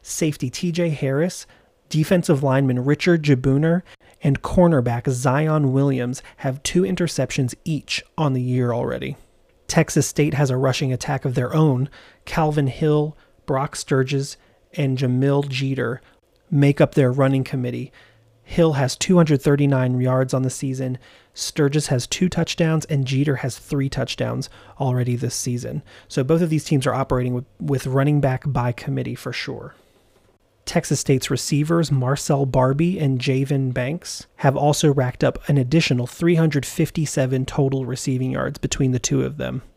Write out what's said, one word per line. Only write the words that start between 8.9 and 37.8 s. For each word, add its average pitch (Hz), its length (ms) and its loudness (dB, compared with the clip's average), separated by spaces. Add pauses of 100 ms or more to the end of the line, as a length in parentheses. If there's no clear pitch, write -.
Texas - 400 2
State 151 260 0
has 135 160 2
a 127 60 0
rushing 131 360 0
attack 131 320 -4
of 127 120 -2
their 127 180 -2
own. 143 340 2 (360)
Calvin 151 420 0
Hill, 151 500 0 (300)
Brock 139 300 -4
Sturgis, 139 600 0 (380)
and 135 240 0
Jamil 139 500 2
Jeter 131 520 -4 (500)
make 143 300 4
up 147 140 4
their 127 180 4
running 135 320 2
committee. 123 480 -6 (500)
Hill 165 300 2
has 135 240 0
two - 200 2
hundred 151 240 4
thirty-nine 139 600 2
yards 127 340 0
on 131 80 0
the 131 80 -2
season, 131 480 -6 (340)
Sturgis 147 540 0
has 123 220 0
two - 200 0
touchdowns, 165 580 0
and 139 200 -2
Jeter 135 300 0
has 123 200 -6
three 139 320 -4
touchdowns 123 640 -4 (300)
already 123 340 0
this 120 220 -4
season. 123 480 -6 (240)
So 135 160 -2
both 160 180 2
of 170 80 0
these 151 140 0
teams 143 240 0
are 117 60 0
operating 127 400 -2
with, 123 100 -6 (160)
with 139 260 -4
running 139 340 2
back 131 260 0
by 123 260 0
committee 127 420 -6
for 120 180 -10
sure. - 440 -10 (880)
Texas - 360 -2
State's 131 300 0
receivers, 151 600 0
Marcel 139 560 0
Barbee 139 540 2
and 135 180 2
Javen 135 540 0
Banks, 131 540 -6 (100)
have 139 200 2
also 147 360 2
racked 131 320 0
up 127 140 0 (100)
an 147 80 4
additional 127 500 2
three 170 280 0
hundred 151 320 2
fifty-seven 135 800 -2
total 135 400 0